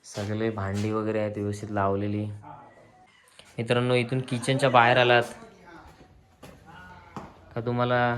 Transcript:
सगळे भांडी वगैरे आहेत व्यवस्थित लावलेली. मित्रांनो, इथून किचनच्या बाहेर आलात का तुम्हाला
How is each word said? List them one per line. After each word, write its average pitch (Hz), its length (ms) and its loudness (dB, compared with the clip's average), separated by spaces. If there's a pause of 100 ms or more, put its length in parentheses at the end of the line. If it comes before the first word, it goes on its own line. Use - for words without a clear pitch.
सगळे 107 440 -4
भांडी 104 420 -2
वगैरे 110 280 -2
आहेत 107 180 -4
व्यवस्थित 104 340 -6
लावलेली. 101 520 0 (1300)
मित्रांनो, 123 380 2
इथून 123 340 0
किचनच्या 131 400 0
बाहेर 123 280 6
आलात 123 260 6 (2250)
का 117 100 -4
तुम्हाला 123 340 2 (180)